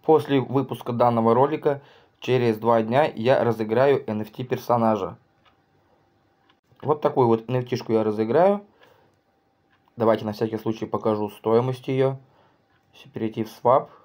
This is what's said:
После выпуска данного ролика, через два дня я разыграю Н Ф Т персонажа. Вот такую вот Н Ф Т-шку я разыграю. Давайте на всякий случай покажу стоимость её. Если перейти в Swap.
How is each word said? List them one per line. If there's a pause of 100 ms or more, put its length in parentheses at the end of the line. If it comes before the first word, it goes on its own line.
После
выпуска
данного
ролика, (400)
через
два
дня
я
разыграю
Н
Ф
Т
персонажа. (1600)
Вот
такую
вот
Н
Ф
Т-шку
я
разыграю. (1300)
Давайте
на
всякий
случай
покажу
стоимость
её. (760)
Если
перейти
в
Swap. (160)